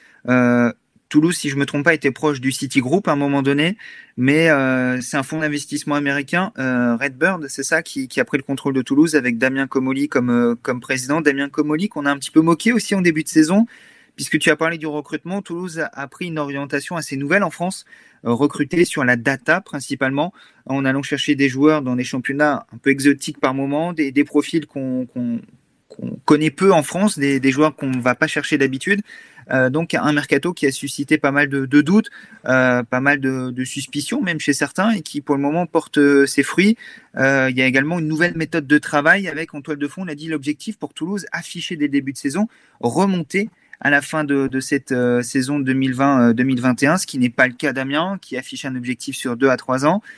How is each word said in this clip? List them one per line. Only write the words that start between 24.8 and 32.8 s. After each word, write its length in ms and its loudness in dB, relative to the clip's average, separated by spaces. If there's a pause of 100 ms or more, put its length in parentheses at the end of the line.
qu'on, 340 -6 (480)
qu'on 380 -10
connaît 260 4
peu 220 4
en 100 4
France, 340 0
des, 220 0
des 120 2
joueurs 260 2
qu'on 140 -4
va 220 2
pas 140 0
chercher 300 -2
d'habitude. 440 0 (480)
Euh, 200 2
donc 240 -2
un 180 0
mercato 400 0
qui 140 -2
a 80 2
suscité 440 -2
pas 140 0
mal 160 2
de, 180 -4
de 140 4
doutes, 300 4 (380)
euh, 360 4